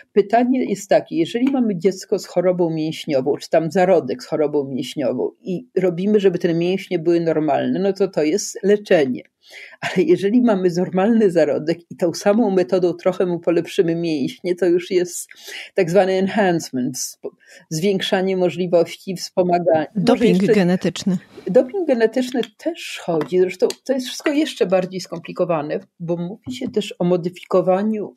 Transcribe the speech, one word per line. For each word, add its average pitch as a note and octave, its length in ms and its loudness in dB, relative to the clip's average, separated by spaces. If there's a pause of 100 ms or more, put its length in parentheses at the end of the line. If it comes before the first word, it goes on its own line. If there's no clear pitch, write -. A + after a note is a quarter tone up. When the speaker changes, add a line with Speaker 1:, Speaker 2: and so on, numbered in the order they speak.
(140)
Speaker 1:
pytanie B3 520 2
jest G3 240 -4
takie, E3+ 260 0
jeżeli A#3 360 0
mamy A#3 240 0
dziecko F#3 440 -2
z - 60 -14
chorobą F3+ 440 0
mięśniową, D#3 680 -2
czy - 120 -16
tam D#3+ 220 2
zarodek F3+ 520 2
z - 20 -18
chorobą D3 420 -2
mięśniową C3+ 600 -4 (120)
i F3+ 340 -6
robimy, F#3 440 2
żeby F#3 200 2
te F3 140 0
mięśnie F3 460 -2
były E3+ 200 2
normalne, D3+ 600 0
no G3 140 0
to G3 140 0
to F3 160 -2
jest D#3+ 400 -2
leczenie. F#3+ 600 2 (580)
Ale - 220 0
jeżeli G3 380 2
mamy F#3+ 360 2
normalny F#3+ 540 2
zarodek D3+ 600 0
i - 40 -18
tą E3+ 180 0
samą G#3 380 2
metodą F3+ 420 2
trochę F#3 320 -2
mu F3 140 -2
polepszymy E3+ 560 0
mięśnie, E3+ 600 -4
to F#3 100 -2
już F3 260 2
jest F3+ 380 -2 (440)
tak F#3 160 0
zwany F#3+ 240 4
enhancement, F3+ 840 0
spo-, - 380 -12 (340)
zwiększanie F#3+ 680 0
możliwości, F3 760 0
wspomagania. F3 800 0
Może F#3+ 100 0
Speaker 2:
Doping G#3+ 360 4
Speaker 1:
jeszcze G3+ 120 4
Speaker 2:
genetyczny. F3+ 640 0 (300)
Speaker 1:
Doping C#4 400 2
genetyczny B3+ 540 0 (160)
też - 460 -8
chodzi. E3 360 -2
Zresztą F3+ 280 0 (160)
to B3+ 100 -2
jest B3+ 140 -4
wszystko - 240 -4
jeszcze C#4 340 0
bardziej F#3 360 0
skomplikowane, E3+ 800 -4 (200)
bo E3+ 180 -4
mówi F#3 400 -10
się - 140 -8
też - 280 -4
o - 40 -2
modyfikowaniu F3+ 1120 0